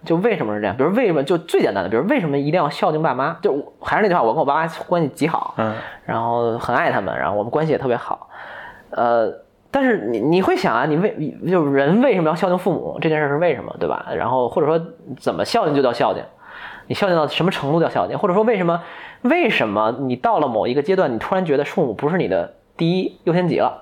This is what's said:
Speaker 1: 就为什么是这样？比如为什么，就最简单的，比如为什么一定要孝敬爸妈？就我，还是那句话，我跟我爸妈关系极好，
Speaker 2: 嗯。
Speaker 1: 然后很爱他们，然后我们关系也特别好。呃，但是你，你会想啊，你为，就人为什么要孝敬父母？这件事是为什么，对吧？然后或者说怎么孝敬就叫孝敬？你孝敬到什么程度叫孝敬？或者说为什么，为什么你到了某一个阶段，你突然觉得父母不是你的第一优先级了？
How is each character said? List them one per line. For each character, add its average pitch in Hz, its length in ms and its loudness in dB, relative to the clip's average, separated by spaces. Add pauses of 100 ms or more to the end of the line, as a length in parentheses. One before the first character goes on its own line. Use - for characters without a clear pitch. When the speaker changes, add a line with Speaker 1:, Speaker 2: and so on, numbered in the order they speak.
Speaker 1:
就 165 120 0
为 202 200 0
什 147 80 -2
么 104 100 -2
是 104 60 -4
这 104 60 -2
样？ 95 100 -2
比 - 60 0
如 165 100 2
为 240 140 2
什 180 80 2
么， 139 80 2
就 170 160 0
最 269 240 0
简 127 100 2
单 98 100 -2
的， 87 60 -2
比 107 80 0
如 139 100 2
为 262 140 2
什 165 80 -2
么 139 80 0
一 143 140 0
定 180 100 2
要 151 80 2
孝 170 240 0
敬 156 100 0
爸 147 120 2
妈？ 143 260 -2
就 196 120 2
我， 139 280 -4
还 - 160 -2
是 185 60 4
那 214 80 4
句 170 40 2
话， 160 80 4
我 113 120 4
跟 147 40 0
我 156 60 2
爸 139 100 2
妈 160 140 0 (180)
关 175 140 2
系 151 80 2
极 135 180 -2
好， - 300 -4
Speaker 2:
嗯。 110 180 -2 (300)
Speaker 1:
然 113 180 -2
后 117 360 0
很 120 180 -2
爱 156 140 2
他 123 100 0
们， 78 180 -4
然 71 120 0
后 104 60 -2
我 104 60 0
们 113 80 -4
关 156 140 0
系 160 80 0
也 120 60 0
特 131 100 -2
别 117 80 2
好。 - 320 -8 (640)
呃， 117 420 2 (380)
但 277 120 0
是 214 280 0
你， 113 100 0
你 165 220 2
会 359 120 2
想 160 220 0
啊， 123 80 2
你 151 120 0
为， 165 380 -2 (140)
就 175 160 2
人 143 380 4
为 269 100 4
什 185 100 2
么 156 60 2
要 165 80 0
孝 185 140 0
敬 180 80 2
父 185 120 0
母？ - 300 -4
这 165 80 0
件 156 140 2
事 143 60 0
是 143 100 0
为 165 160 2
什 113 100 -8
么， - 160 -10
对 87 80 -2
吧？ - 160 -4 (100)
然 - 140 -2
后 127 220 0
或 185 100 0
者 151 60 2
说 165 120 2 (400)
怎 - 160 -2
么 - 80 -2
孝 214 220 0
敬 147 100 0
就 139 60 4
叫 135 100 4
孝 120 220 0
敬？ 90 100 -4 (680)
你 - 60 -2
孝 208 120 0
敬 180 100 2
到 151 100 2
什 147 180 -2
么 185 60 2
程 139 200 -4
度 165 100 2
叫 143 80 2
孝 117 180 0
敬？ 135 120 -6
或 202 100 0
者 180 60 2
说 208 80 4
为 226 160 2
什 180 80 0
么， 170 160 0 (400)
为 311 260 2
什 - 180 2
么 107 340 0
你 127 160 -2
到 208 240 2
了 147 80 2
某 107 180 0
一 123 80 0
个 143 80 2
阶 185 140 2
段， 170 180 2
你 - 40 -2
突 - 160 -2
然 190 80 0
觉 160 140 0
得 143 80 2
父 156 220 0
母 110 80 -2
不 143 160 -2
是 185 80 0
你 135 100 0
的 90 240 0 (240)
第 175 220 0
一 - 260 -4
优 175 80 2
先 175 160 2
级 139 120 0
了？ - 220 0